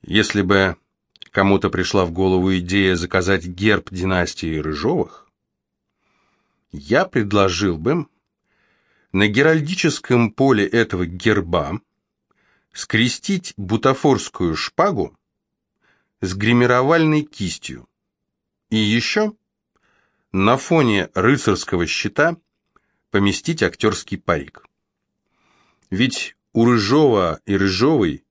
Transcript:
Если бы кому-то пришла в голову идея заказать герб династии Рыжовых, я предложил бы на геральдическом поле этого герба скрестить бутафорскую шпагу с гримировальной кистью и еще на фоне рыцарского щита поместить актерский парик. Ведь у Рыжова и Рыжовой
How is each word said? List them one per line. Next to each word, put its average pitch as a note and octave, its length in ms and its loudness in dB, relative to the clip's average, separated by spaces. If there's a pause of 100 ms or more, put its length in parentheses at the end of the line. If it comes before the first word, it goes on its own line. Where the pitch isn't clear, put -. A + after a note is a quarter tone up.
Если G2+ 400 0
бы F#2+ 340 2 (560)
кому-то G2 380 2
пришла F#2 340 0
в E2+ 80 -6
голову F#2 460 0
идея F#2 360 0
заказать F2+ 520 -2
герб G2 440 -2
династии F2+ 680 -4
Рыжовых, D#2 680 -4 (1400)
я E2 360 0
предложил G2 720 0
бы C3+ 280 -2 (1040)
на G2 140 2
геральдическом C#3+ 1040 0
поле A#2+ 360 2
этого A2 400 0
герба F2 720 -2 (920)
скрестить - 840 -2
бутафорскую G#2 1000 0
шпагу C#3 600 -2 (1040)
с F#2 140 -6
гримировальной B2+ 880 2
кистью D#2+ 680 -10 (840)
и A2 60 -2
еще A#2 580 0 (1000)
на G2+ 240 2
фоне B2 580 0
рыцарского F#2+ 720 0
щита D3+ 500 -2 (760)
поместить G2+ 520 -2
актерский G2 560 -2
парик. - 460 -6 (1300)
Ведь - 460 -4 (180)
у A#2 100 4
Рыжова A2+ 800 2
и G2 120 0
Рыжовой G2 760 0